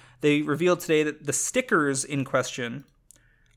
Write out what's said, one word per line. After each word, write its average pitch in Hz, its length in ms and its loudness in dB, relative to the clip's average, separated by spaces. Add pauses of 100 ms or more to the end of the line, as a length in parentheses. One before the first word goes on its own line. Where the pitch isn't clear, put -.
(220)
They 147 220 4
revealed 170 360 2
today 156 220 2
that 151 240 -4
the 139 80 -4
stickers 151 720 0
in 139 200 -4
question 127 600 -4 (720)